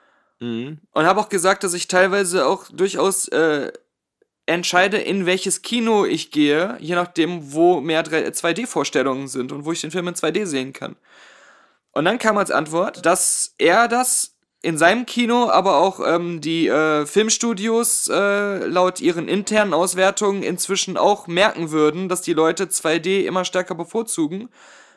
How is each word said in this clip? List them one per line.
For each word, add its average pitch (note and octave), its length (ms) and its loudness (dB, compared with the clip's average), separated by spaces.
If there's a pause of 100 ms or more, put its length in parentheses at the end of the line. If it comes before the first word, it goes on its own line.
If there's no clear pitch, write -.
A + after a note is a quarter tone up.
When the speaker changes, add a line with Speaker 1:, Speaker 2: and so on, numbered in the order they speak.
(400)
Speaker 1:
Mhm. A#2+ 400 -8 (120)
Speaker 2:
Und D3+ 140 0
hab F#3+ 120 4
auch G#3 120 -2
gesagt, F#3+ 340 0
dass F3+ 100 -4
ich F3 140 -6
teilweise F#3 600 2
auch F#3 220 -2
durchaus... F#3 600 -2
Äh, D3+ 420 0 (760)
entscheide, F3+ 520 2
in F#3 280 -2
welches F#3 380 -2
Kino A3+ 420 0
ich D3+ 260 -2
gehe, D3+ 480 2
je E3 160 -6
nachdem, E3+ 580 -2
wo E3+ 280 4
mehr D#3+ 220 0
drei, D#3 280 -2
zwei E3+ 220 -2
D G#3+ 140 -4
Vorstellungen C3+ 600 -2
sind B2+ 240 -6
und C#3+ 140 -10
wo D#3+ 60 -4
ich E3+ 100 -6
den D#3+ 100 -8
Film F3 160 -4
in E3+ 80 -6
zwei D#3 160 -2
D G#3 140 -2
sehen C3+ 280 -6
kann. - 220 -12 (960)
Und C#3+ 140 -2
dann A3 140 2
kam G#3+ 180 2
als G3 140 0
Antwort, D#3+ 540 -2
dass - 520 0
er G#3 300 4
das B3 460 -2 (280)
in E3 160 -2
seinem G3 280 4
Kino, A#3+ 440 2
aber F3+ 280 4
auch, F#3 280 2
ähm, E3+ 360 0
die, D#3+ 260 0
äh, D3+ 380 2
Filmstudios, A3+ 1040 0
äh, G3+ 560 0
laut F3+ 340 2
ihren E3 280 0
internen G3+ 460 0
Auswertungen F#3+ 680 0
inzwischen F3+ 540 -4
auch G3+ 300 2
merken E3+ 440 0
würden, D#3 380 0
dass F3+ 120 -2
die F3 120 -4
Leute E3 360 0
zwei E3 300 0
D F#3 260 0
immer F3+ 200 -2
stärker F#3 300 -4
bevorzugen F3+ 760 -4 (480)